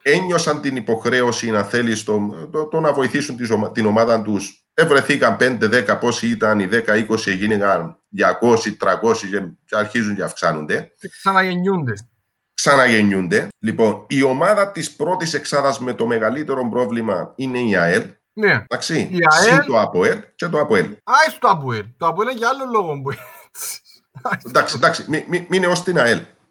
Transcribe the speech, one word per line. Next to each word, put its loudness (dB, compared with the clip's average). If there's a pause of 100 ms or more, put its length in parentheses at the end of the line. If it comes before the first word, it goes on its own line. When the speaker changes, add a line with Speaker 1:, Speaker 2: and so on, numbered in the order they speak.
Speaker 1:
ένιωσαν 0
την -4
υποχρέωση, 0
να 2
θέλεις, -2
το, -4
το, -2
το -2
να 2
βοηθήσουν -2
τις -6
ομα-, 0
την 0
ομάδα 2
τους. -6 (100)
Ευρεθήκαν 4
πέντε, 2
δέκα, 2
πόσοι -2
ήταν, 2
οι 0
δέκα, 0
είκοσι 0
γίνηκαν 0 (100)
διακόσι, 2
τρακόσι 0
και, -4 (240)
και -6
αρχίζουν -2
και -6
αυξάνονται. -4
Speaker 2:
Και -16
ξαναγεννιούνται. -2 (600)
Speaker 1:
Ξαναγεννιούνται. 2 (100)
Λοιπόν, 0
η 0
ομάδα 2
της -10
πρώτης -2
εξάδας -2
με -6
το -2
μεγαλύτερο -2
πρόβλημα -2
είναι -4
η 2
αελ. 2 (280)
Speaker 2:
Ναι. 0 (160)
Speaker 1:
Εντάξει. -4
Speaker 2:
Η -2 (120)
αελ. 6
Speaker 1:
Συν 4
το 2
αποελ 0 (160)
και -8
το 0
αποελ. 2
Speaker 2:
Α, -8 (180)
στο 0
αποελ. 0 (120)
Το -2
αποελ -2
είναι -4
για 0
άλλο -2
λόγο -2
που -6
έτσι. -14 (640)
Speaker 1:
Εντάξει, -2
εντάξει, 0
μη, -4
μη, -4
μείνε 2
ως 0
την 0
αελ. 4 (300)